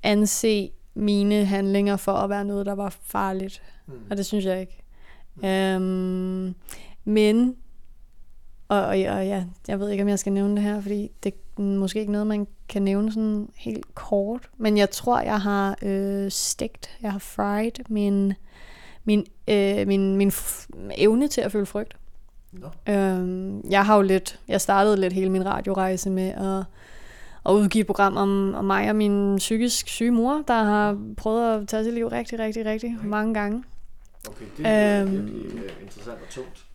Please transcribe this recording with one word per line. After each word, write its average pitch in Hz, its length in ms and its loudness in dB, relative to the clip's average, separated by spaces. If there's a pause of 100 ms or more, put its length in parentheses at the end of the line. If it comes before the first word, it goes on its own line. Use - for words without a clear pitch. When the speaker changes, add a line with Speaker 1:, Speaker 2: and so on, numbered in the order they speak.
Speaker 1:
anse 208 680 2 (240)
mine 208 500 2
handlinger 196 520 2
for 196 160 -2
at 196 160 0
være 202 160 -2
noget, 202 200 -2
der 202 100 -4
var 202 140 -4 (120)
farligt. 190 600 -4 (260)
Speaker 2:
Mm. 139 60 -14 (180)
Speaker 1:
Og 202 60 -2
det 196 80 -2
synes 202 200 0
jeg 185 160 0
ikke. - 220 -12 (520)
Speaker 2:
Mm. - 100 -8
Speaker 1:
Øhm, 185 1080 0 (480)
men, 220 520 4 (1120)
og, 208 140 2
og, 190 60 0
og 196 380 2
ja, 196 180 -2 (240)
jeg 202 120 -2
ved 202 100 -2
ikke, 202 140 0
om 202 60 2
jeg 202 100 2
skal 196 140 -2
nævne 196 220 2
det 208 80 2
her, 208 180 0
fordi 202 300 -4 (120)
det 196 100 -2 (240)
er 208 40 -4
måske 202 380 0
ikke 208 120 -2
noget, 208 160 0
man 208 200 0 (220)
kan 202 120 -2
nævne 202 300 2
sådan 214 440 -2
helt - 400 -8
kort, 214 640 -2
men 214 200 4
jeg 202 120 6
tror, - 320 0
jeg 214 200 0
har, 202 400 0
øh, 196 500 -2
stegt, - 580 -6 (120)
jeg 208 100 -4
har 196 80 -6
fried 208 520 -2 (180)
min, 202 440 2 (720)
min, 208 220 4 (220)
øh, 202 400 4
min, 196 300 2
min 196 120 6
f-, - 380 -6 (300)
evne 220 300 6
til 269 140 0
at 226 100 -2
føle 202 140 0
frygt. - 320 -8 (540)
Speaker 2:
Nå. 180 160 -14 (260)
Speaker 1:
Øhm, 190 760 0
jeg 196 160 6
har 214 100 6
jo 202 60 8
lidt, 190 460 2
jeg 196 140 0
startede 202 360 4
lidt 185 160 2
hele 190 160 2
min 190 160 2
radiorejse 190 640 0
med 185 200 0
at, 190 340 -2 (840)
at - 60 4
udgive 208 300 6
et 190 60 0
program 196 300 2
om, 196 380 2
om 196 100 -4
mig 196 240 2
og 214 60 2
min 202 420 2
psykisk 226 500 0
syge 233 240 0
mor, 247 360 2
der 233 160 4
har 208 360 2 (180)
prøvet 220 440 0
at 202 60 -8
tage 220 160 -2
sit 233 100 0
liv 233 140 -2
rigtig, 233 320 -6
rigtig, 220 260 -4
rigtig 220 260 -2
Speaker 2:
Nej. 220 140 -6
Speaker 1:
mange 214 280 0
gange. 214 300 -2 (640)
Speaker 2:
Okay, - 160 -14 (120)
det 151 100 -4
er 208 340 6
Speaker 1:
Øhm, 196 100 2
Speaker 2:
virkelig, 202 520 -6
øh, 196 80 -10 (100)
interessant 104 400 -14
og - 80 -18
tungt. - 460 -14